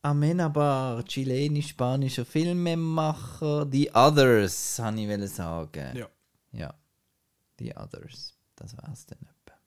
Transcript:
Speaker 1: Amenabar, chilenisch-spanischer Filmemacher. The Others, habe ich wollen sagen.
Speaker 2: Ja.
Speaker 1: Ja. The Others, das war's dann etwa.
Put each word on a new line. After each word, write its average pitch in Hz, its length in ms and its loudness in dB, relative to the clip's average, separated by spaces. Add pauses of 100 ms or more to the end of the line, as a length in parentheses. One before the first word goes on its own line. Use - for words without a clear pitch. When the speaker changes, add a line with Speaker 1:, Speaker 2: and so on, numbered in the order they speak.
Speaker 1:
Amenabar, 147 1000 2
chilenisch-spanischer 131 1200 -2
Filmemacher. 160 1400 -2
The 139 240 2
Others, 123 840 6
habe 110 220 -4
ich 107 80 -4
wollen 101 200 -4
sagen. 82 680 -8
Speaker 2:
Ja. 110 120 -12 (440)
Speaker 1:
Ja. 90 220 -12 (880)
The - 160 -12
Others, - 580 -16 (220)
das - 220 -18
war's - 280 -16
dann - 140 -20
etwa. - 360 -20 (100)